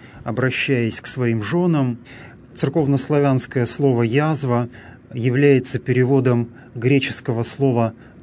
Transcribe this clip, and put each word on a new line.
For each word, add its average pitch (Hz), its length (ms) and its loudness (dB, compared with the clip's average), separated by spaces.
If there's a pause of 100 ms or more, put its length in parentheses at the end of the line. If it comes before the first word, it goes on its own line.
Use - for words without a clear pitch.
(240)
обращаясь 123 800 -2
к - 60 -8
своим 117 340 -2
жёнам. 147 560 0 (560)
Церковнославянское 139 1120 0
слово 123 380 2
«язва» 123 680 0 (440)
является 127 680 2
переводом 123 720 2 (260)
греческого 117 680 -2
слова 120 500 0 (300)